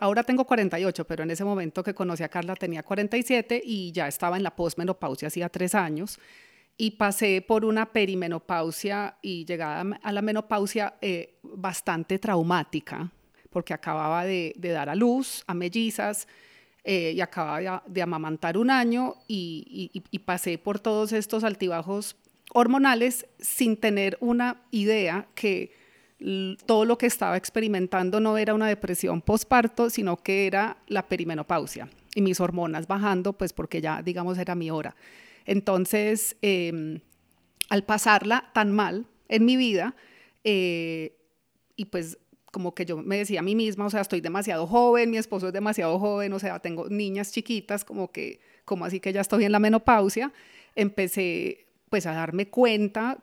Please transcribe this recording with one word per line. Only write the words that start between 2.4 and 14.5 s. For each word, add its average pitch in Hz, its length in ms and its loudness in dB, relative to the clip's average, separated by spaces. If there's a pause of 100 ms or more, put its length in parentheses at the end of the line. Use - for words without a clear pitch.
tenía 170 260 -6
cuarenta 208 340 -2
y 240 60 2
siete 240 420 0
y 190 280 -6
ya 160 160 -2
estaba 175 280 -2
en 196 60 0
la 175 140 -4
posmenopausia 170 720 -2
hacía 175 220 -4
tres 180 260 -2
años, 170 420 -2 (580)
y 220 140 0
pasé 202 560 2
por 220 180 2
una 220 280 2
perimenopausia 185 1300 -2
y 175 220 -8
llegada 165 580 -6
a 214 80 -6
la 202 100 -2
menopausia, 214 800 -2
eh, 180 440 -6
bastante 185 720 -4
traumática, 170 920 -2 (420)
porque 175 240 -6
acababa 156 500 -2
de, 180 320 -2